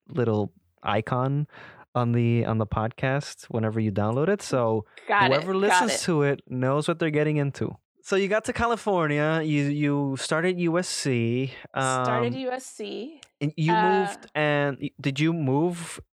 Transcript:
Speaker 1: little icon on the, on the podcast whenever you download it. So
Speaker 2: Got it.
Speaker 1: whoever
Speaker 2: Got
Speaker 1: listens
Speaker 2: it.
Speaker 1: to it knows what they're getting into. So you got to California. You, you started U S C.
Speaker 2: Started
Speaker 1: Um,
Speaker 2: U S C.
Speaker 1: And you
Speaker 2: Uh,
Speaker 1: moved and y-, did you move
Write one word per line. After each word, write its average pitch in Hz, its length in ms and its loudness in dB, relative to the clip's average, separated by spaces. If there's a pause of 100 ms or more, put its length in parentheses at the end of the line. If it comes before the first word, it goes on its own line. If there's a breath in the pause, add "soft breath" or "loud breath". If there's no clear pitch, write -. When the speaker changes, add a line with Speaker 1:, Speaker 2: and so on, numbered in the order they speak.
Speaker 1:
little 107 420 0 (320)
icon 127 640 0 (480 loud breath)
on 120 180 0
the, 117 320 4
on 110 120 0
the 110 100 0
podcast 131 760 -4
whenever 110 340 -2
you 107 120 2
download 110 360 0
it. 202 140 0
So 113 440 0 (220 soft breath)
Speaker 2:
Got 202 240 4
it. 180 40 4
Speaker 1:
whoever 180 180 -2
Speaker 2:
Got 190 60 0
Speaker 1:
listens 196 420 2
Speaker 2:
it. - 40 -4
Speaker 1:
to 156 180 2
it 143 240 0
knows 135 400 0
what 165 120 0
they're 165 120 0
getting 151 260 2
into. 139 380 -2 (260)
So - 140 -2
you 196 120 2
got 214 180 0
to 247 80 -4
California. 165 920 0
You, 147 220 2
you 143 520 0
started 175 440 0
U 170 180 2
S 180 80 -4
C. 123 680 -2 (200 loud breath)
Speaker 2:
Started 127 600 0
Speaker 1:
Um, 262 60 -6
Speaker 2:
U 254 120 -4
S 254 140 -8
C. 214 560 -10 (200)
Speaker 1:
And 151 160 -2
you 160 160 2
Speaker 2:
Uh, 214 340 4
Speaker 1:
moved - 260 -12
and 147 480 2
y-, 143 180 -8
did 139 200 -2
you 160 140 2
move 165 680 0 (180)